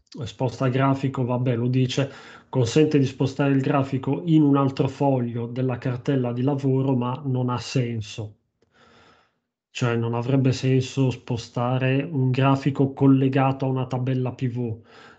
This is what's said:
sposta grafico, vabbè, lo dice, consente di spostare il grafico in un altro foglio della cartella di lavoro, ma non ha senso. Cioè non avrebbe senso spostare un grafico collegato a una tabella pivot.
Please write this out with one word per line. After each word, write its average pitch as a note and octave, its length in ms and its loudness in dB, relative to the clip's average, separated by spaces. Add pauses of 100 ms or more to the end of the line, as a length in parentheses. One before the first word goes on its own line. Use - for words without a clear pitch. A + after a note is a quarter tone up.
(240)
sposta C3 440 -4
grafico, C3+ 560 0
vabbè, B2 320 -2
lo A#2+ 120 -2
dice, B2+ 420 0 (400)
consente D3+ 480 2
di C3+ 80 4
spostare C#3 460 0
il C3+ 100 2
grafico C3+ 640 -2
in D#3 160 6
un C#3 140 4
altro C#3 320 2
foglio A#2+ 580 -2
della B2 320 -4
cartella B2+ 540 -2
di B2 100 -4
lavoro, C3+ 520 0
ma B2 300 -2
non B2+ 260 -2
ha B2 80 -2
senso. A2 760 -6 (1400)
Cioè A#2+ 260 -2
non A#2 180 -2
avrebbe B2+ 380 2
senso C3 580 0
spostare B2+ 920 -2
un C3+ 280 0
grafico C3+ 640 2
collegato C3+ 720 2
a C3 40 0
una C3 180 -2
tabella B2+ 480 -2
pivot. A#2+ 520 -6 (320)